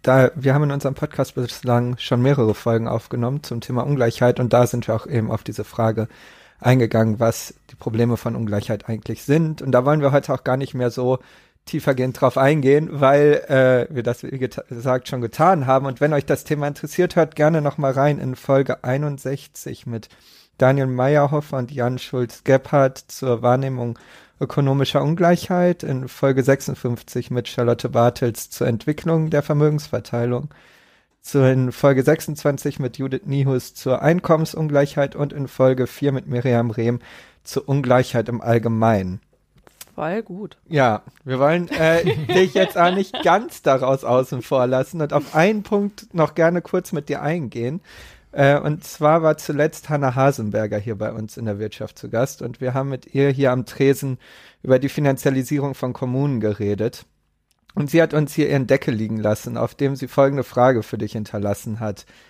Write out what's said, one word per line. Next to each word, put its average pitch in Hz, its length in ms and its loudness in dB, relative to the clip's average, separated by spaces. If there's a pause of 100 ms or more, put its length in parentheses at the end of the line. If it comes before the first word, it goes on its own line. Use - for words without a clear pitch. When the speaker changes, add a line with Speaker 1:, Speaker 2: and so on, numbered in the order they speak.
Speaker 1:
da, 131 320 4
wir 131 180 0
haben 147 120 2
in 143 80 0
unserem 139 220 -2
Podcast - 420 -4
bislang 123 600 -2
schon 120 240 0
mehrere 127 340 4
Folgen 113 320 -2
aufgenommen 120 560 -4
zum 117 200 -10
Thema 123 240 -4
Ungleichheit 123 520 2
und 123 140 0
da 123 140 6
sind 120 220 -4
wir 113 60 0
auch 113 120 -6
eben 110 240 -2
auf 110 120 -6
diese 110 220 -10
Frage 110 420 -2 (540)
eingegangen, 113 580 2
was - 360 -2 (160)
die - 60 -20
Probleme 117 420 -2
von 117 180 -6
Ungleichheit 104 540 -6
eigentlich 113 340 -10
sind. 156 380 0
Und 135 100 -6
da 127 140 4
wollen 151 160 2
wir 135 100 4
heute 139 220 0
auch 127 100 -6
gar 131 140 0
nicht 135 160 -8
mehr 123 160 -2
so 127 280 -2 (460)
tiefergehend 127 560 -2
drauf 131 180 2
eingehen, 143 540 4
weil, 139 960 4
äh, - 20 -16
wir 123 120 -6
das, 120 180 -4
wie 139 160 -10
geta-, 127 300 -6
gesagt, 127 400 -4
schon 131 120 -6
getan 151 460 2
haben. 135 180 2
Und 135 160 -6
wenn 151 120 2
euch 143 120 0
das - 200 -2
Thema 147 240 -4
interessiert, 156 480 -2
hört 160 180 2
gerne 156 260 2
noch 147 160 -2
mal 139 140 0
rein 139 300 2
in 127 160 -6
Folge - 480 0
einundsechzig 139 1000 -6
mit 117 240 -10 (500)
Daniel 135 280 4
Meyerhofer 139 720 0
und 123 140 -6
Jan 127 260 -2
Schulz-Gebhardt 131 1000 0 (100)
zur 120 340 -2
Wahrnehmung 123 560 0 (420)
ökonomischer 139 600 0
Ungleichheit, 175 800 2
in 135 240 -6
Folge 135 380 0
sechsundfünfzig 127 880 -2
mit 123 160 -4
Charlotte 120 400 0
Bartels 120 600 0
zur - 200 -4
Entwicklung 156 600 -2
der 147 120 0
Vermögensverteilung, 147 1080 -2 (720)
zu, - 200 0
in 131 320 4
Folge 139 320 2
sechsundzwanzig 147 720 -2
mit 127 180 -6
Judith 131 280 -4
Niehus 135 500 -2
zur - 280 -2
Einkommensungleichheit 151 1120 0
und 147 160 -4
in 139 160 -8
Folge 131 400 2
vier 139 240 -2
mit 131 160 -6
Miriam 120 420 0
Rehm 117 300 -2 (420)
zur - 260 -8
Ungleichheit 127 600 0
im 117 120 -6
Allgemeinen. 110 800 0 (760)
Speaker 2:
Voll 175 260 -4
gut. 190 360 -14 (100)
Speaker 1:
Ja, 127 340 2 (220)
wir 131 140 -4
wollen, 165 320 2
äh, 165 340 2
Speaker 2:
<laughs> 180 300 -2
Speaker 1:
dich 185 180 4
jetzt 190 240 2
auch 175 180 4
nicht 196 300 -4
ganz 196 380 0
daraus 135 420 2
außen 123 380 0
vor 127 240 0
lassen 131 340 -2
und 147 140 -2
auf 147 200 -2
einen 202 280 2
Punkt 202 520 -4
noch 160 200 0
gerne 170 260 2
kurz - 320 -4
mit 147 160 -6
dir 143 140 -6
eingehen. 143 580 -4 (500)
Äh, 143 300 4
und 151 240 -4
zwar 156 380 2
war 156 160 2
zuletzt 147 500 -4
Hannah 143 260 0
Hasenberger 110 640 0
hier 104 200 -6
bei 107 160 -6
uns 110 260 -12
in 117 80 -6
der 101 120 -4
Wirtschaft 107 400 -10
zu - 120 -14
Gast 117 320 -2
und 123 180 -12
wir 127 140 -4
haben 135 160 -4
mit - 240 -10
ihr 139 160 4
hier 135 220 2
am 127 120 -2
Tresen 135 540 0 (440)
über 127 160 4
die 135 120 -4
Finanzialisierung 135 840 -2
von 127 200 -6
Kommunen 131 460 -2
geredet. 104 680 -2 (680)
Und 147 160 -2
sie 165 120 4
hat 160 100 0
uns 151 220 -2
hier 147 160 0
ihren 139 160 0
Deckel 127 280 2
liegen 110 240 -4
lassen, 107 380 -2
auf 117 180 -4
dem 139 220 -2
sie 131 120 -8
folgende 139 360 2
Frage 123 380 2
für - 160 -8
dich 107 140 -6
hinterlassen 107 680 -6
hat. 107 240 -8 (260)